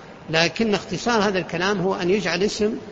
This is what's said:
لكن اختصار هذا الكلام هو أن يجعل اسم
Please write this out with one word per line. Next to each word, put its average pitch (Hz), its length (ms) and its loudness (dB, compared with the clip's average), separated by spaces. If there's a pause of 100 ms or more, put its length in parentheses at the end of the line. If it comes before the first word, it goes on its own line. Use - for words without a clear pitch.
(300)
لكن 170 440 2
اختصار 202 480 0
هذا 190 160 2
الكلام 180 420 0
هو 190 140 2
أن 180 160 0
يجعل 175 320 2
اسم 214 320 0 (180)